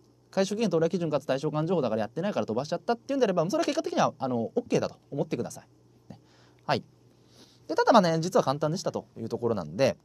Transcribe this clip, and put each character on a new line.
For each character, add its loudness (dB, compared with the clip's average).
回 0
収 -6
期 -4
限 0
到 2
来 2
基 -2
準 -2
か 0
つ -18
対 0
象 -2
勘 -2
定 0
法 2
だ 0
か 0
ら 0
や -4
っ -8
て -8
な -2
い -4
か -2
ら -2
飛 -2
ば -2
し -14
ち -6
ゃ -2
っ -4
た -2
っ -6
て -6
い -2
う 0
ん 2
で 4
あ 4
れ 2
ば、 2
そ -2
れ 2
は 0
結 -2
果 -2
的 -4
に 2
は、 2
あ -4
の、 -2
オ 0
ッ -
ケ 0
ー 4
だ -2
と -20
思 -4
っ -8
て -6
く -2
だ -10
さ -16
い。 -20
ね。 -20
は 0
い。 -4
で、 -4
た 2
だ 6
ま 10
あ 6
ね、 2
実 0
は 4
簡 0
単 0
で -4
し -8
た -4
と -6
い -10
う -8
と -4
こ -2
ろ 2
な -6
ん -10
で、 4